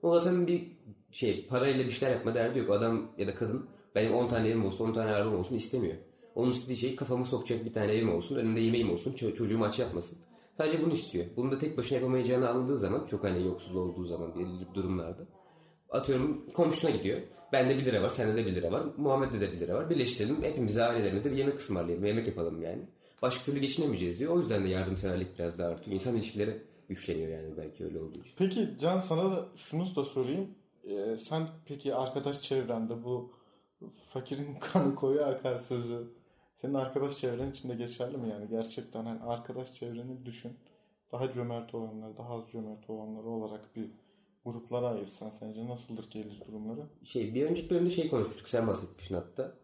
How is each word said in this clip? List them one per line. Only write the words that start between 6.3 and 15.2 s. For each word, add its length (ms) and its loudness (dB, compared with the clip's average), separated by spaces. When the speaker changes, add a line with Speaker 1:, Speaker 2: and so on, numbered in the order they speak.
Speaker 1:
Onun 180 4
istediği 240 -2
şey 200 0
kafamı 300 0
sokacak 380 0
bir 80 -4
tane 200 2
evim 220 4
olsun, 220 0
önünde 240 2
yemeğim 320 4
olsun, 200 -2
ço-, 220 -2
çocuğum 300 2
aç 140 0
yapmasın. 400 -4
Sadece 280 2
bunu 80 4
istiyor. 320 0
Bunu 160 2
da 60 0
tek 200 -2
başına 200 0
yapamayacağını 500 4
anladığı 300 2
zaman, 280 0
çok 180 -2
hani 220 2
yoksul 300 -4
olduğu 280 -2
zaman, 300 -4
belirli 400 -6
durumlarda. 480 -2